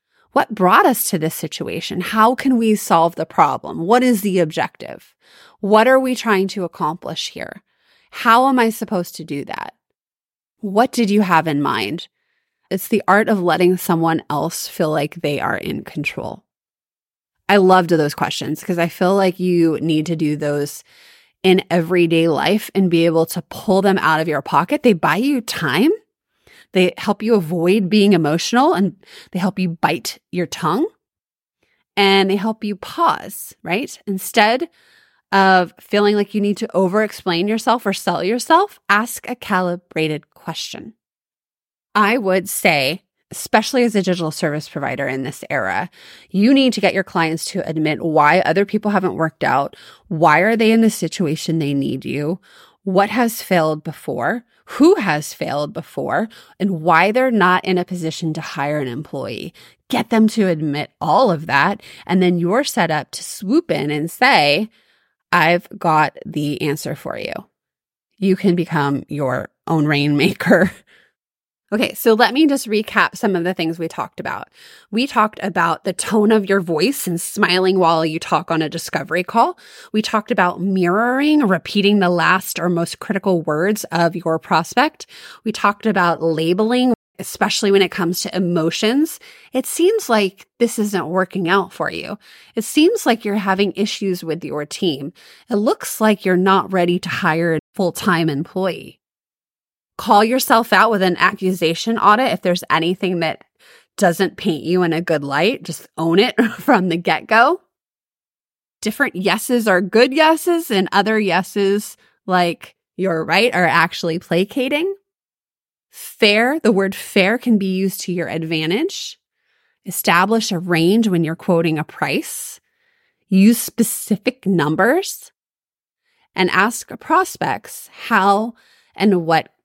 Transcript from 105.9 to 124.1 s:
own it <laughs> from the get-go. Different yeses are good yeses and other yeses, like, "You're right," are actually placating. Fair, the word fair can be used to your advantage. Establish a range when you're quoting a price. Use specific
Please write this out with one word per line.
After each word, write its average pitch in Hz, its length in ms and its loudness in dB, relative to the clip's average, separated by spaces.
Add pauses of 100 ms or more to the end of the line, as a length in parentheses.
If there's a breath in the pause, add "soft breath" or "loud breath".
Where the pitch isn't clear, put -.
own 165 220 0
it 220 160 2 (120)
<laughs> - 120 -6
from 185 320 2
the 165 80 -2
get-go. 226 640 0 (1200)
Different 220 340 -2
yeses 208 520 2
are 185 120 4
good 220 320 2
yeses 320 600 2
and 190 200 0
other 214 280 2
yeses, 196 800 -2 (280)
like, 180 500 -2 (220)
"You're 170 260 -2
right," 196 300 2
are 175 140 2
actually 165 500 0
placating. 254 720 -2 (1000)
Fair, 226 680 0
the 214 120 2
word 196 240 0
fair 202 420 0
can 226 220 2
be 190 120 -2
used 190 300 -2
to 185 100 -8
your 175 160 -4
advantage. 165 920 -4 (640)
Establish 196 680 0
a 180 60 -2
range 180 520 2
when 170 140 2
you're 160 120 -4
quoting 165 420 0
a 143 60 -4
price. - 760 -6 (720)
Use 202 320 6
specific - 840 -4